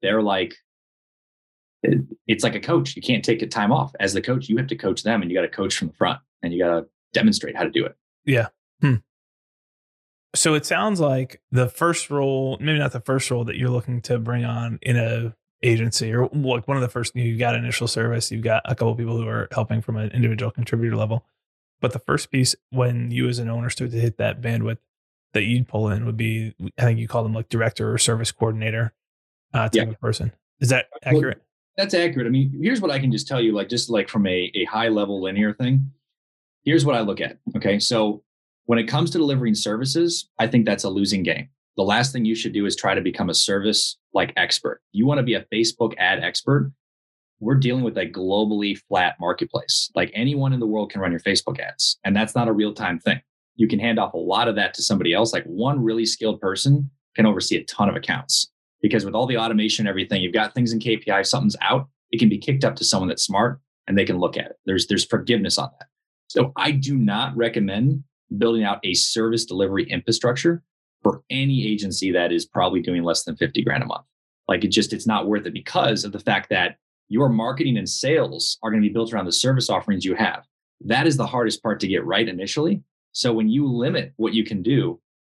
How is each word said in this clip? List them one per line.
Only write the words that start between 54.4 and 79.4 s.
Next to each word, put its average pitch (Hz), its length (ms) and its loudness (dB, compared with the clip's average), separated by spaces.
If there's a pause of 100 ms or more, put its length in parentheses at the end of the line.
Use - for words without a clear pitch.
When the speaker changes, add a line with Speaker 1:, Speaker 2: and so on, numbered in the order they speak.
Speaker 1:
of 104 80 0
that 98 180 0
to - 80 -6
somebody 87 300 2
else. 110 220 2
Like, 92 100 -2
one 120 400 -2
really 110 220 0
skilled 107 340 -2
person 135 500 2 (240)
can 110 120 4
oversee 95 300 2
a - 80 -4
ton 101 260 0
of - 40 -2
accounts, - 560 -2 (320)
because 104 220 2
with 98 100 -6
all 120 120 2
the 123 100 0
automation 110 460 2
and 104 80 0
everything, 95 320 -2
you've 90 100 -2
got 107 220 2
things 120 180 0
in 113 80 0
K 110 160 0
P 104 140 -4
I, 98 120 4
something's - 380 2
out, 120 280 0 (220)
it 113 80 -2
can 113 100 8
be 104 100 2
kicked 135 260 0
up 110 120 2
to - 80 -6
someone 92 240 2
that's - 140 -2
smart - 380 0 (260)
and 95 100 2
they 95 80 6
can 90 140 0
look 82 180 0
at - 100 -6
it. - 180 -16
There's, 92 220 0
there's 95 180 0
forgiveness 98 540 0
on - 200 -4
that. - 100 -20 (400)
So 143 280 0
I 147 160 0
do 135 240 0
not 107 400 2
recommend 113 680 0 (360)
building 113 260 2
out 98 180 -2
a 90 120 -2
service 113 500 0
delivery 95 440 -2
infrastructure 131 720 0 (400)
for - 280 0
any 131 360 0
agency 104 440 -2
that 87 220 2
is 82 120 0
probably 92 360 0
doing 87 240 -2
less 85 200 0
than 78 120 -8
fifty 71 260 -2
grand 69 200 0
a 57 40 -4
month. - 180 -8 (440)
Like, 95 160 0
it 101 40 4
just, 104 240 2
it's 104 140 -6
not 101 220 0
worth 104 180 -2
it - 60 -10
because 135 520 -2
of 104 80 -10
the 104 60 -10
fact 98 320 -2
that 90 260 0 (320)
your 127 200 2
marketing 120 500 0
and 95 100 -6
sales - 760 0
are 113 60 -2
gonna 107 120 4
be 104 60 4
built 113 240 -2
around 98 140 -2
the 85 60 -4
service 127 380 2